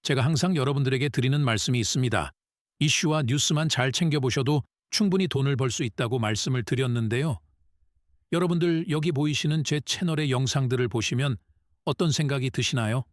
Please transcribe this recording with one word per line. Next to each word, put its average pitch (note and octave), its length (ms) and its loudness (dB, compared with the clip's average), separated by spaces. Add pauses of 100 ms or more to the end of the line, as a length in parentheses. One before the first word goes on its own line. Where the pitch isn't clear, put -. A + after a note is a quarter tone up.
제가 C3 220 0
항상 E3 320 0
여러분들에게 C3+ 540 0
드리는 C3+ 300 0
말씀이 B2 380 0
있습니다. G#2+ 540 0 (480)
이슈와 D#3 420 2
뉴스만 C#3+ 460 0
잘 C3 240 2
챙겨보셔도 C#3+ 720 0 (260)
충분히 F#3+ 380 2
돈을 C#3 260 0
벌 B2+ 160 0
수 C3 140 -4
있다고 B2 340 -2
말씀을 A2 460 0
드렸는데요. A#2+ 760 0 (960)
여러분들, E3+ 580 2
여기 D#3 220 0
보이시는 D3+ 500 0
제 D3 160 0
채널의 D#3 540 -2
영상들을 B2+ 560 0
보시면 A#2+ 480 -2 (480)
어떤 E3 260 0
생각이 C3+ 400 0
드시나요? A#2+ 640 -2